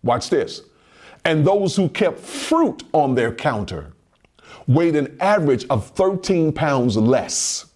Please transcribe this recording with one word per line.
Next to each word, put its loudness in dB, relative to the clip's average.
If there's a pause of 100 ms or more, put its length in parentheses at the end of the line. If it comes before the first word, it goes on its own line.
Watch -2
this. -2 (640)
And 2
those 2
who 0
kept -2
fruit -2
on 2
their 0
counter -6 (720)
weighed 4
an -2
average 2
of -2
thirteen 0
pounds 0
less. 0